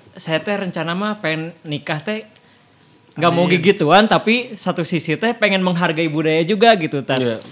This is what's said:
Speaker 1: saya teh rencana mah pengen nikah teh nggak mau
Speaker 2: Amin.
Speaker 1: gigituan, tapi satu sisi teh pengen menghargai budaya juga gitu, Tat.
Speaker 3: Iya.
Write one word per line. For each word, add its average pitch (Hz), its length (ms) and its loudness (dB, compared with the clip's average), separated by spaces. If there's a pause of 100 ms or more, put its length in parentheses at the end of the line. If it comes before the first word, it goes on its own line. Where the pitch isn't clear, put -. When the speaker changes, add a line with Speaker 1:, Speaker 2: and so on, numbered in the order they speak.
(120)
Speaker 1:
saya 160 260 -4
teh 208 160 -4
rencana 175 380 -4
mah 208 260 -4
pengen 160 440 -6
nikah 151 360 -6
teh 214 240 -8 (960)
nggak 165 160 2
mau 170 160 2
Speaker 2:
Amin. 180 80 4
Speaker 1:
gigituan, 175 500 4
tapi 208 280 2 (200)
satu 175 300 -4
sisi 160 320 -2
teh 226 160 -2
pengen 208 280 0
menghargai 170 460 0
budaya 156 360 0
juga 214 340 4
gitu, 151 240 -4
Tat. 131 160 -2
Speaker 3:
Iya. 117 240 -2 (120)